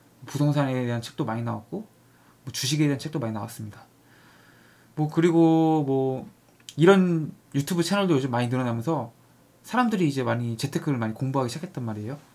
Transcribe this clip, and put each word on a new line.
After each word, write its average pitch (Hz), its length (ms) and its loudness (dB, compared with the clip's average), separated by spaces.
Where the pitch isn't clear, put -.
부동산에 139 600 0
대한 120 160 -2
책도 - 240 -6
많이 113 160 -4
나왔고, 117 460 -8
뭐, 127 80 -12
주식에 147 340 0
대한 143 140 0
책도 156 200 -8
많이 113 140 -4
나왔습니다. 107 500 -12
뭐, 151 140 -2
그리고 160 760 4
뭐, 131 440 -2
이런 175 560 6
유튜브 165 300 -2
채널도 190 320 2
요즘 131 160 0
많이 120 160 0
늘어나면서 123 640 -2
사람들이 220 440 0
이제 135 160 0
많이 117 340 -2
재테크를 135 400 -2
많이 110 160 -2
공부하기 131 360 -2
시작했단 147 340 -10
말이에요. 113 360 -8